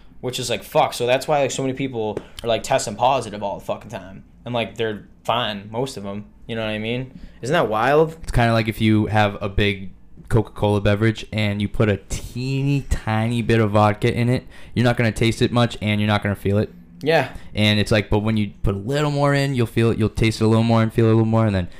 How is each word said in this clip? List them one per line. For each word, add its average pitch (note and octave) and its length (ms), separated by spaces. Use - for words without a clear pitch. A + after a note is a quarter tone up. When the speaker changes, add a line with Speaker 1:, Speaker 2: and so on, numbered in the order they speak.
Speaker 1:
Which B2 160
is, A#2+ 100
like, A2+ 140
fuck. C#3+ 320
So A#2+ 100
that's B2+ 240
why, D3 120
like, C3+ 100
so - 120
many C3 120
people A#2 420
are, A#2 60
like, A2 140
testing - 320
positive A2+ 480
all G2 160
the - 60
fucking G#2+ 260
time. A#2+ 340
And, A#2+ 100
like, A2+ 220
they're A2 320
fine, G#2+ 460
most B2+ 260
of G2+ 100
'em. G2+ 200
You A#2 100
know A2+ 60
what G#2+ 80
I G#2+ 80
mean? A#2+ 400
Isn't B2 100
that D3+ 160
wild? D3 540
Speaker 2:
It's - 100
kinda A#2 200
like A2+ 160
if A2 120
you G#2+ 260
have G#2 340
a G#2 80
big G2 420
Coca-Cola G#2 520
beverage G#2+ 520
and G#2 280
you G#2 80
put A2 200
a G2 100
teeny C3+ 800
tiny A2+ 520
bit A2+ 180
of G#2+ 120
vodka G#2 400
in A#2+ 160
it, B2+ 180
you're A#2 100
not A#2+ 120
gonna A2+ 160
taste A2+ 300
it A#2 100
much A#2+ 300
and G#2 180
you're G#2+ 80
not G#2 140
gonna G2+ 120
feel G2 240
it. A2 120
Speaker 1:
Yeah. D3 260
Speaker 2:
And G#2+ 240
it's G2+ 140
like, G#2+ 180
but G#2+ 100
when A2 160
you G#2 140
put G#2+ 120
a G2 40
little C#3+ 320
more C#3+ 240
in, C#3 200
you'll A#2 120
feel A#2 240
it, - 80
you'll G#2+ 100
taste A2+ 320
it A2 40
a - 20
little A2+ 180
more A2+ 180
and A2 100
feel A2+ 140
it A2+ 40
a A2+ 40
little A2+ 120
more, A2+ 200
and G2+ 80
then F2+ 140